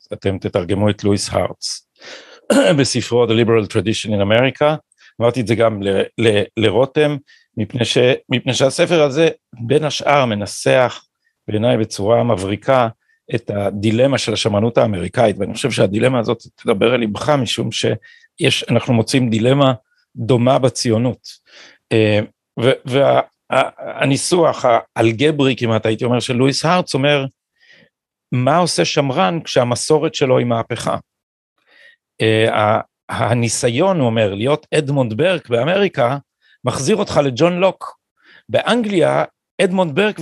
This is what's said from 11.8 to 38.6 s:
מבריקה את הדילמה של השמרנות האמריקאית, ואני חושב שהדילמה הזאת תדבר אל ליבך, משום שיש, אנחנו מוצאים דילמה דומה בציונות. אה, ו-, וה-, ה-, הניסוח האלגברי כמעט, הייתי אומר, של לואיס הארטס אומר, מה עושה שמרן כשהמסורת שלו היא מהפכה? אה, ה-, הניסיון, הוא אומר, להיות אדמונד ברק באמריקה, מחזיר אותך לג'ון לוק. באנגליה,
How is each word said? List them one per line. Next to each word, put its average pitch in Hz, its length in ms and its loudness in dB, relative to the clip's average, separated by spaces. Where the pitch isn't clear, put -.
מבריקה 110 640 0
את - 160 -6
הדילמה 107 680 0
של - 140 -4
השמרנות 107 460 0
האמריקאית, 104 600 0
ואני 98 160 -6
חושב 120 160 -4
שהדילמה 113 480 0
הזאת 113 240 -4
תדבר 113 380 0
אל 120 60 0
ליבך, 107 280 -4
משום 123 440 -2
שיש, - 960 -4
אנחנו 175 260 0
מוצאים 117 360 0
דילמה 131 420 2
דומה 123 420 2
בציונות. 123 680 -2
אה, 107 260 4
ו-, 131 100 2
וה-, 131 360 2
ה-, - 520 -2
הניסוח 147 600 0
האלגברי 131 600 2
כמעט, 113 300 -2
הייתי 110 180 -2
אומר, 120 160 0
של 135 120 -4
לואיס 131 320 0
הארטס 175 300 0
אומר, 139 320 0
מה 127 240 2
עושה 175 280 0
שמרן 156 600 -2
כשהמסורת 139 720 0
שלו 127 240 2
היא 123 80 0
מהפכה? 120 500 -4
אה, 110 400 2
ה-, 107 200 2
הניסיון, 123 920 0
הוא 127 60 2
אומר, 110 280 0
להיות 131 400 -2
אדמונד 135 400 0
ברק 156 340 -2
באמריקה, 143 720 0
מחזיר 135 320 0
אותך 196 280 -2
לג'ון 156 340 0
לוק. - 380 -2
באנגליה, 165 760 0